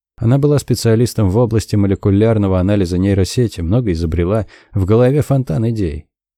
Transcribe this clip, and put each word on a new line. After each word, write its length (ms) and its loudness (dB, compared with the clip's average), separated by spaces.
Она 160 2
была 220 2
специалистом 720 0
в 60 0
области 380 0
молекулярного 840 2
анализа 400 0
нейросети, 640 0
много 300 0
изобрела, 540 -2
в 140 -2
голове 380 2
фонтан 480 -2
идей. 340 -6